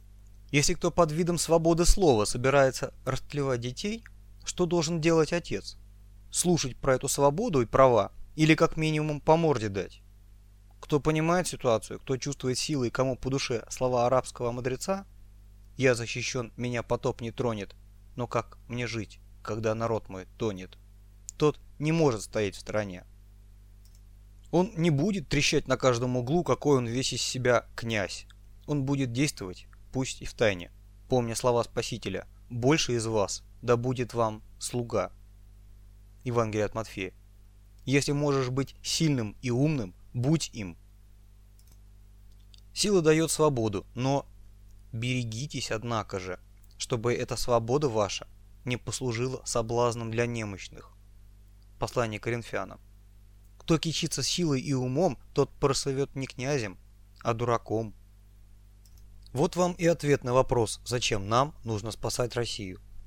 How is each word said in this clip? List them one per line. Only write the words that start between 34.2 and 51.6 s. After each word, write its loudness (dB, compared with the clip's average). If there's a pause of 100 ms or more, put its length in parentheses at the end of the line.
слуга». -4 (1120)
Евангелие 0
от -4
Матфея. -8 (720)
Если 2
можешь 0
быть -4
сильным 0
и -4
умным, 0 (200)
будь 0
им. -10 (1900)
Сила 2
дает 4
свободу, 0
но 0 (640)
берегитесь, -4
однако -4
же, -8 (380)
чтобы -2
эта -4
свобода 2
ваша 0 (380)
не -2
послужила -4
соблазном 0
для 0
немощных. -8 (880)